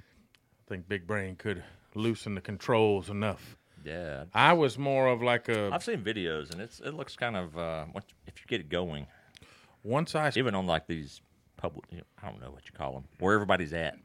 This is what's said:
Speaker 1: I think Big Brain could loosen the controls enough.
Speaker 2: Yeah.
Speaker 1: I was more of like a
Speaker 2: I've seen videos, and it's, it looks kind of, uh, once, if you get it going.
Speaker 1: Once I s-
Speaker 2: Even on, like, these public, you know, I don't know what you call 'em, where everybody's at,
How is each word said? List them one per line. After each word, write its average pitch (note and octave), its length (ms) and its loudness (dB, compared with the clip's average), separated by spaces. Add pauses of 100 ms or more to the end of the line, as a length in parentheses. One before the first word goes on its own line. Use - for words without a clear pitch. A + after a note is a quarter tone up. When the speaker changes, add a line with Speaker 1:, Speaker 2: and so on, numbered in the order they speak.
(640)
Speaker 1:
I - 40 -14
think F2+ 200 -8
Big F#2+ 160 -4
Brain F#2+ 300 -4
could F#2 280 -4 (300)
loosen A2 400 -2
the F#2+ 80 -6
controls G#2 720 2
enough. G2+ 460 -4 (280)
Speaker 2:
Yeah. D2+ 380 -8 (100)
Speaker 1:
I C#3 200 10
was C3+ 260 4
more C3+ 260 2
of B2 160 4
like A#2+ 280 2
a G#2+ 220 2
Speaker 2:
I've F3 120 -2
seen A3+ 200 -4
videos, E2 480 -2
and E2+ 100 -10
it's, - 180 -14
it D3 160 -10
looks - 200 -12
kind A#2 220 -4
of, E2+ 180 -6
uh, E2 380 -4
once, G2+ 140 -10 (180)
if - 160 -20
you - 60 -20
get A#2 140 -2
it D2+ 80 -12
going. E2 360 -2 (800)
Speaker 1:
Once C#3 320 -2
I D3+ 120 2
s- C#3 80 0
Speaker 2:
Even A#2+ 180 2
on, F#2+ 140 0
like, D#2+ 200 2
these D#2 340 -8 (340)
public, - 360 -6
you E2+ 80 -14
know, - 40 -16 (180)
I - 80 -10
don't G1+ 120 -14
know B1+ 100 -14
what C2+ 140 -20
you - 120 -20
call C2+ 200 -6
'em, C2+ 60 -12 (160)
where F#2+ 160 4
everybody's F#2 360 4
at, E2 340 -2